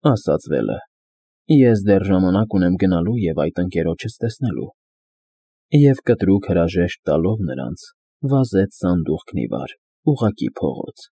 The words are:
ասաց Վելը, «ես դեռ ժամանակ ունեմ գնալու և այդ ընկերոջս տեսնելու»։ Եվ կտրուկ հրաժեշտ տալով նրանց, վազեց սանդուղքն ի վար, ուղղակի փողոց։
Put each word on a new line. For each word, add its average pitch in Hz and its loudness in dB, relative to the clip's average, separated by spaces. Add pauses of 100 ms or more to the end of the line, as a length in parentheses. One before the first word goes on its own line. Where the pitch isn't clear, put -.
ասաց 98 0
Վելը, 57 -2 (720)
«ես 120 4
դեռ 98 4
ժամանակ 95 2
ունեմ 90 2
գնալու 92 0
և 82 -2
այդ 85 -2
ընկերոջս 85 -4
տեսնելու»։ 113 -6 (1040)
Եվ 143 4
կտրուկ 98 2
հրաժեշտ 87 0
տալով 85 0
նրանց, 65 -10 (360)
վազեց 131 0
սանդուղքն 85 -4
ի 60 -4
վար, - -8 (340)
ուղղակի 120 -2
փողոց։ - -8